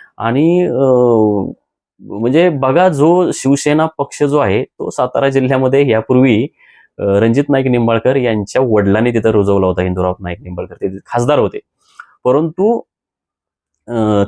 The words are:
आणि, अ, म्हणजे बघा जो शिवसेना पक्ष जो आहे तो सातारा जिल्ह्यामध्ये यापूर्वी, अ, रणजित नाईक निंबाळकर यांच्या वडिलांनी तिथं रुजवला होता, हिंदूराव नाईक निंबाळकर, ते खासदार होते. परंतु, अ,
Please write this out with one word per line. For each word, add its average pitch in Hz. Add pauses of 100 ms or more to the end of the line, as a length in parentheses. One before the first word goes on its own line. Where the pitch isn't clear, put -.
(180)
आणि, 151
अ, 135 (1160)
म्हणजे 117
बघा 143
जो 165
शिवसेना 147
पक्ष -
जो 143
आहे 113
तो -
सातारा 127
जिल्ह्यामध्ये 135
यापूर्वी, 120 (560)
अ, -
रणजित 113
नाईक 135
निंबाळकर 120
यांच्या 120
वडिलांनी 110
तिथं 113
रुजवला 98
होता, 92
हिंदूराव 92
नाईक 90
निंबाळकर, 90
ते 95
खासदार 123
होते. 101 (640)
परंतु, 165 (1080)
अ, 107